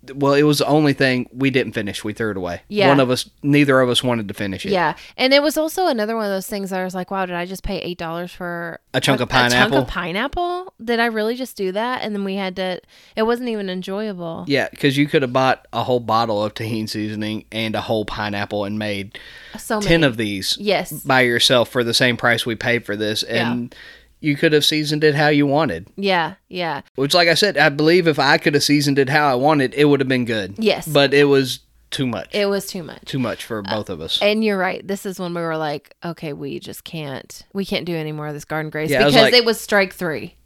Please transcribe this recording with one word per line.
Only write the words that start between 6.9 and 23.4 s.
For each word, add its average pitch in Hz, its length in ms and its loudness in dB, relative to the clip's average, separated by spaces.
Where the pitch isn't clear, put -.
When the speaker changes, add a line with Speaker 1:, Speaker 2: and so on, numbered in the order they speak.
Speaker 2:
like, 180 160 -6
"Wow, 190 160 -2
did 180 80 -6
I 175 100 -4
just 190 160 -12
pay 196 160 -6
eight 175 220 -8
dollars 170 320 -8
for 170 480 -10
Speaker 1:
A 131 60 0
chunk 135 180 0
Speaker 2:
a, 123 40 0
Speaker 1:
of 120 60 -8
pineapple? 123 280 2
Speaker 2:
a - 20 4
chunk 123 60 -2
of - 0 -
pineapple? 294 840 -4
Did 226 160 -2
I 233 60 2
really 220 300 -2
just 254 200 -10
do 190 180 -4
that?" 233 280 -4
And 208 140 -6
then 202 80 -4
we 196 120 -4
had 190 200 -6
to, 185 260 -6
it 220 80 0
wasn't 240 260 -2
even 208 200 -4
enjoyable. 185 800 -8
Speaker 1:
Yeah, 131 220 0
'cause 139 280 0
you 143 100 4
could 156 140 2
have 123 120 -2
bought 131 400 2
a 117 100 -2
whole 123 160 0
bottle 110 440 0
of 107 120 -6
tahini 110 340 -4
seasoning 107 640 -6
and 110 240 -4
a 104 60 -2
whole 110 240 -2
pineapple 104 600 -4
and 107 140 -6
made 104 400 -6
Speaker 2:
So 220 200 -4
Speaker 1:
ten 170 220 4
Speaker 2:
many. 143 80 4
Speaker 1:
of 113 80 -8
these 104 420 -4
Speaker 2:
Yes. 165 320 -2
Speaker 1:
by 135 300 2
yourself 120 480 4
for 123 140 0
the 117 100 -2
same 123 240 2
price 117 300 0
we 117 80 -2
paid 120 300 -2
for 104 100 -4
this. 107 340 -2
Speaker 2:
Yeah. 117 220 0